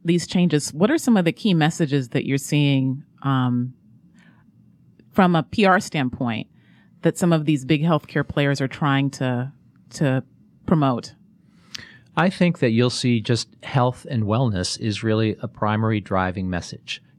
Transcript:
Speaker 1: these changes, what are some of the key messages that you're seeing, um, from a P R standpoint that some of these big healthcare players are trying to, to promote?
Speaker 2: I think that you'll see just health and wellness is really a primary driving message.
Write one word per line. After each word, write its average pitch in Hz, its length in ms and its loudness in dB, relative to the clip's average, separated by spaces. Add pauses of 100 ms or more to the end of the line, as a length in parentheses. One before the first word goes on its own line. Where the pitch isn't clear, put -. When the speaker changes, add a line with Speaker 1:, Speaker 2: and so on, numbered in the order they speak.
Speaker 1:
these 170 200 2
changes, 165 480 0
what 175 160 2
are 320 80 2
some 233 200 2
of 180 80 2
the 165 80 0
key 202 200 0
messages 147 560 0
that 135 160 -2
you're 139 120 0
seeing, 139 640 0 (200)
um, 127 500 0 (1400)
from 180 240 4
a 156 80 2
P - 220 -2
R 185 160 6
standpoint 127 640 -4 (540)
that 165 160 0
some 170 160 2
of 156 120 0
these 139 200 0
big 147 180 2
healthcare 151 440 0
players 139 340 0
are 135 80 -2
trying 139 420 0
to, 127 400 -4 (400)
to 131 320 0 (420)
promote? 139 480 0 (1000)
Speaker 2:
I 170 140 2
think 175 300 0
that 127 100 2
you'll 117 200 2
see 120 300 0
just 117 300 -2 (140)
health 127 460 -2
and 113 140 -2
wellness 104 560 -2
is 107 240 -4
really 110 380 0
a 113 60 -10
primary 107 520 -2
driving 92 500 -2
message. - 540 -8 (160)